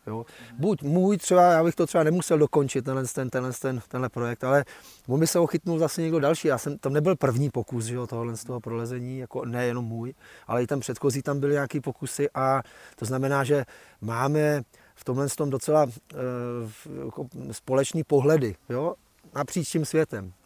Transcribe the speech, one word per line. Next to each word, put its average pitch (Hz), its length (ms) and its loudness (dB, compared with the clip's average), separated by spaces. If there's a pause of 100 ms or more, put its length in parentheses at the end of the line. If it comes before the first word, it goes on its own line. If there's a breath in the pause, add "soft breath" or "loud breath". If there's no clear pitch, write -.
jo. 110 180 -10 (320 loud breath)
Buď 170 260 0
můj 185 340 2
třeba, 180 240 4
já 170 220 8
bych 170 120 2
to 170 120 2
třeba 165 160 2
nemusel 165 340 2
dokončit, 143 480 2
tenhle 135 180 -2
ten, 127 260 -6
tenhle 127 320 -2
ten, 127 260 -4
tenhle 127 220 -4
projekt, 120 340 -4
ale 135 220 4 (420 loud breath)
on 127 120 2
by 160 80 4
se 175 120 2
ho 170 80 4
chytnul 165 320 -2
zase 160 220 0
někdo 165 180 0
další. 147 280 2
Já 135 100 4
jsem, 143 200 -6
to - 120 -4
nebyl 151 260 4
první 131 340 2
pokus, 117 360 -4
že 120 100 -6
jo, 123 120 -6
tohohle 117 300 -6
z - 60 -14
toho 123 160 -8
prolezení, 123 600 -8
jako 131 260 -8
nejenom 123 400 -2
můj, 113 280 -6 (340 loud breath)
ale 120 160 0
i 120 40 -2
ten 139 120 -2
předchozí, 127 420 -2
tam 143 180 -4
byly 143 140 0
nějaký 143 260 -2
pokusy 135 540 -4
a 135 280 2 (340 loud breath)
to 113 100 -8
znamená, 135 380 0
že 135 220 2 (360 loud breath)
máme 143 600 0 (340 soft breath)
v - 80 -20
tomhle 135 260 -2
tom 147 200 -2
docela, 151 400 2
eh, 117 260 -18 (520)
v, - 200 -18 (180)
jako 135 220 -10 (240)
společný 135 520 0
pohledy, 139 520 4 (140)
jo, 151 260 -4 (400)
napříč 147 340 -4
tím 156 160 0
světem. 101 480 -2 (120)